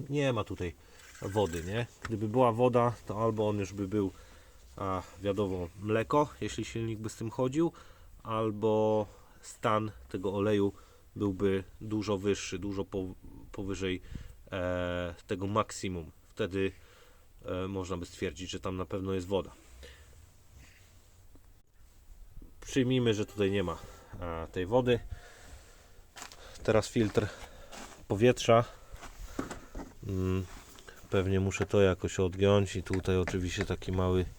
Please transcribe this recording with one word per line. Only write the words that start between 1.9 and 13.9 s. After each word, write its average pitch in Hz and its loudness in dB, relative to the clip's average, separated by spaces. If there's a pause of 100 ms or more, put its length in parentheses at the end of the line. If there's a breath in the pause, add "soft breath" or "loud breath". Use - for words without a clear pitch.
Gdyby 110 -2
była 120 6
woda, 120 6 (120)
to 107 -4
albo 110 2
on 104 0
już 98 -4
by 101 -4
był, 98 2 (640 loud breath)
a, 95 -2 (200 loud breath)
wiadomo, 95 0 (120)
mleko, 113 2 (120)
jeśli 110 -4
silnik 113 -6
by 110 -6
z - -14
tym 117 -6
chodził, 143 0 (520 loud breath)
albo 110 2 (360 loud breath)
stan 107 0 (180)
tego 98 -2
oleju 101 4 (420 loud breath)
byłby 98 2 (180)
dużo 107 -2
wyższy, 95 -2
dużo 98 -4
po-, 92 -6 (360)
powyżej, 95 -4 (500 loud breath)